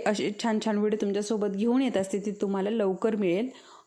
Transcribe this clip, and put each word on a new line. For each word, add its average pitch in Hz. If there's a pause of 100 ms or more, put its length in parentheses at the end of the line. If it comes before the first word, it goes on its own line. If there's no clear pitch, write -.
असे 202 (120)
छान 220
छान 214
व्हिडिओ 214
तुमच्यासोबत 208
घेऊन 233
येत 202
असते 190
ते 202
तुम्हाला 196
लवकर 214
मिळेल. 202 (380)